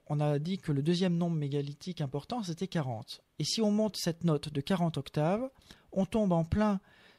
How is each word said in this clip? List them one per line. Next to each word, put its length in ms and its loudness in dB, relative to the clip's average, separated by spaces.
on 100 0
a 220 2
dit 180 -4
que 140 -2
le 100 2
deuxième 340 2
nombre 200 0
mégalithique 640 -4
important, 420 -4
c'était 240 -4
quarante. 560 -4
Et 60 0
si 180 0
on 80 4
monte 260 2
cette 280 -2
note 280 2
de 80 -2
quarante 380 0
octaves, 500 0
on 120 2
tombe 280 2
en 120 4
plein 360 2